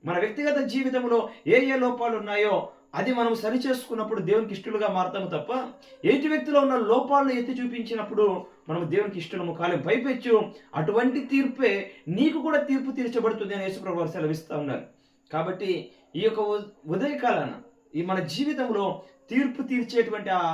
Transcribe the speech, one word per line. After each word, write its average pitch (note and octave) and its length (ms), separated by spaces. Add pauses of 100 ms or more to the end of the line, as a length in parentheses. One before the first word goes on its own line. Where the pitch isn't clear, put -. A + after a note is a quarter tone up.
మన F3 160
వ్యక్తిగత C#4 340 (160)
జీవితంలో B3 460 (340)
ఏ B3 60 (140)
ఏ C4 120
లోపాలు A#3 360
ఉన్నాయో G#3 340 (440)
అది A3 200
మనం A#3 140 (100)
సరి A3 200
చేసుకున్నప్పుడు A3+ 560 (100)
దేవునికి G#3+ 280
ఇష్టలుగా G#3+ 300 (100)
మారతాము F#3 360
తప్ప, D#3 180 (580)
ఎదుటి C4+ 220
వ్యక్తిలో D4 340
ఉన్న C4 100 (160)
లోపాలను C4+ 480
ఎత్తి B3+ 220
చూపించినప్పుడు A3 640 (440)
మనం E3+ 120 (120)
దేవునికి G3 280
ఇష్టలము E3+ 400
కాలేం. F3 260
పైపెచ్చు B3 460 (460)
అటువంటి A#3+ 420 (100)
తీర్పే C4 400 (460)
నీకు D4+ 280
కూడా D4+ 140 (100)
తీర్పు C4 300
తీర్చబడుతుంది G#3 580
అని F#3+ 100
యేసుప్రభు F3+ 340
వారు D#3 140
సెలవిస్తా D#3 460
ఉన్నారు. C#3 240 (480)
కాబట్టి F#3 380 (480)
ఈ G3+ 80
యొక్క G#3+ 140 (120)
ఉ-, G3+ 160 (240)
ఉదయకాలాన A3+ 600 (440)
ఈ E3+ 140
మన F#3 80 (160)
జీవితంలో B3 500 (460)
తీర్పు C4+ 300 (100)
తీర్చేటువంటి A3 680
ఆ E3+ 40 (100)